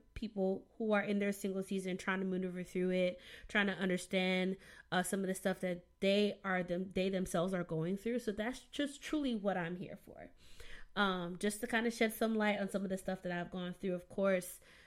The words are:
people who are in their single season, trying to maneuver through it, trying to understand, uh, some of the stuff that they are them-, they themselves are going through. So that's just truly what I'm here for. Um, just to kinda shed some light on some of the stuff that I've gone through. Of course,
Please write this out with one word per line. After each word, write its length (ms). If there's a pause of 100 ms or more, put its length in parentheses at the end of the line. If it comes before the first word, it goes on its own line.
(140)
people 500 (120)
who 160
are 100
in 160
their 140
single 320
season, 320
trying 240
to 60
maneuver 360
through 280
it, 300 (280)
trying 180
to 60
understand, 840 (360)
uh, 100
some 180
of 60
the 80
stuff 260
that 240 (160)
they 440
are 180
them-, 320
they 140
themselves 460
are 100
going 320
through. 240
So 120
that's 280 (100)
just 320
truly 320
what 220
I'm 200
here 280
for. 240 (720)
Um, 400
just 220
to 80
kinda 240
shed 200
some 220
light 240
on 100
some 140
of 80
the 80
stuff 240
that 80
I've 220
gone 280
through. 140
Of 140
course, 500 (280)